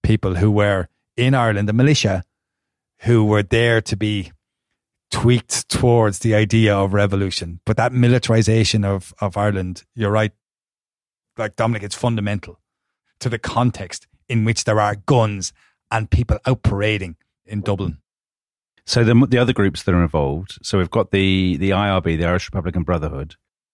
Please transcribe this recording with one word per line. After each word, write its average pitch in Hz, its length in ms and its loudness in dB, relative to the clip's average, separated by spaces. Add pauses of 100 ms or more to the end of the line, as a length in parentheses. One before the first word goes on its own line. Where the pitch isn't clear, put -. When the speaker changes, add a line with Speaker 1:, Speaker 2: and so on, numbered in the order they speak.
Speaker 1:
people 101 340 0
who 101 140 2
were 101 380 2 (280)
in 127 180 2
Ireland, 107 340 0
the 107 40 -2
militia, 117 520 2 (800)
who 113 220 2
were 104 180 2
there 117 400 2
to - 140 -6
be 104 360 -4 (800)
tweaked - 580 0
towards 117 520 2
the 113 140 0
idea 107 420 2
of 98 160 0
revolution. 98 720 -2
But 110 120 0
that 120 140 0
militarization 113 920 2
of, 98 360 -6
of 98 160 -4
Ireland, 95 460 -4 (120)
you're 104 160 -2
right, 107 200 0 (1080)
like 107 200 -8
Dominic, 113 260 -2
it's 101 140 -10
fundamental 104 640 -4 (580)
to - 100 -4
the 113 100 -6
context - 680 -4 (220)
in 113 160 0
which 110 200 -2
there 107 140 0
are 104 160 0
guns 104 580 0 (380)
and 110 200 -4
people 120 360 0
out 131 160 0
parading 98 540 -2 (280)
in 104 180 -8
Dublin. 95 360 -4 (880)
Speaker 2:
So - 160 2
the, 117 260 6
the 123 100 4
other 123 140 4
groups 98 300 0
that 92 120 0
are 87 80 4
involved, 78 600 -4
so - 160 -2
we've - 120 0
got 110 200 -2
the, 95 460 2
the 95 160 0
I 101 180 0
R 95 100 0
B, 82 140 -2
the 82 120 -2
Irish 90 200 -2
Republican 85 380 -6
Brotherhood, 73 500 -6 (400)